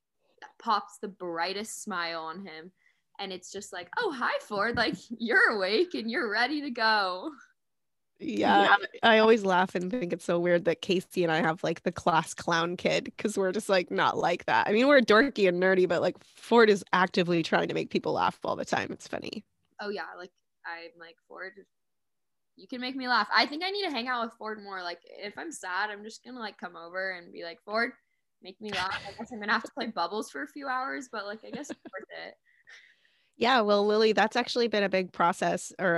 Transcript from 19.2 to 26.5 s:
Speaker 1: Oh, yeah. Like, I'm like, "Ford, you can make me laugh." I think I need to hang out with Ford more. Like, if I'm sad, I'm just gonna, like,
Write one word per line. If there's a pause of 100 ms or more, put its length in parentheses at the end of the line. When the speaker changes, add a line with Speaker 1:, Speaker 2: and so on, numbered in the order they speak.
Speaker 1:
Oh,
yeah.
Like, (340)
I'm
like, (100)
"Ford, (920)
you
can
make
me
laugh."
I
think
I
need
to
hang
out
with
Ford
more.
Like,
if
I'm
sad,
I'm
just
gonna,
like,